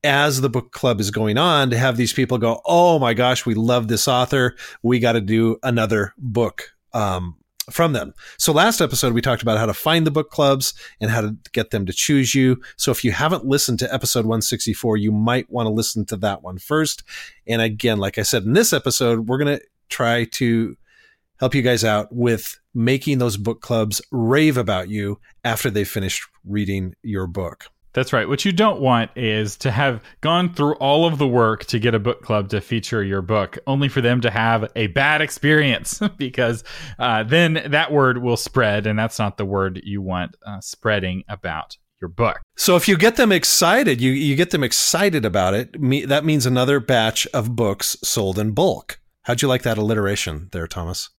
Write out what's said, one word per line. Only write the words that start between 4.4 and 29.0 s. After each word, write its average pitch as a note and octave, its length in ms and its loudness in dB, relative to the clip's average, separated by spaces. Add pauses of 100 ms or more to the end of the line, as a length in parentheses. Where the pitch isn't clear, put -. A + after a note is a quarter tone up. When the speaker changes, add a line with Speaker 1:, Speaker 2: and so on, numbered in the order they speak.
Speaker 1:
We A#2+ 200 2
gotta A#2 200 2
do A2+ 440 2
another A2 520 0
book, A2+ 540 -4 (220)
um, F#2 420 -4 (340)
from E3 260 0
them." E2 200 -6 (240)
So - 140 2
last G3+ 280 4
episode, C3 320 0
we A#2 80 2
talked A#2 220 -2
about A2 160 2
how A2+ 80 0
to G#2 80 -2
find D#3+ 320 2
the D3+ 60 0
book D3+ 180 -2
clubs C#3 420 2 (280)
and G#2+ 100 -2
how A2+ 120 0
to G#2+ 140 -4 (160)
get - 180 -2
them G#2 140 -2
to F2+ 80 -4
choose C#3 400 0
you. C3 280 2 (160)
So - 160 -2
if - 100 -2
you A#2+ 80 2
haven't D3+ 340 -2
listened C3+ 360 0
to B2+ 120 -4
episode B2 320 -2
one A2 160 0
sixty-four, A2 580 -2
you G#2 120 0
might A2+ 400 0
wanna A2+ 200 -2
listen G#2+ 360 -2
to A2+ 120 -6
that G2 260 -2
one F#2 140 -12
first. D3+ 440 -2 (420)
And A2+ 160 -2
again, A2 380 0
like G2 200 -2
I G#2+ 40 -2
said, G2 220 0
in G#2+ 80 0
this A3 200 4
episode, A#2 540 0
we're B2+ 120 -2
gonna C#3+ 200 0 (300)
try A#2 380 0
to A#2 500 -2 (640)
help C3 160 0
you C3+ 60 2
guys A#2+ 220 2
out G#2 300 0
with A#2+ 460 -2 (120)
making C3 460 0
those A#2+ 180 0
book G#2 240 -6
clubs A2 400 -2 (120)
rave C3+ 440 2
about F#2+ 320 -2
you G2+ 300 -6 (240)
after A#2 280 -2
they've G2+ 180 -2
finished F#2+ 340 -6 (220)
reading G2 580 -4
your G2 240 -6
book. F2 380 -10 (300)
Speaker 2:
That's C3 180 -2
right. A2 160 0
What C3+ 160 -2
you G3 80 2
don't G#3 280 2
want B2 360 2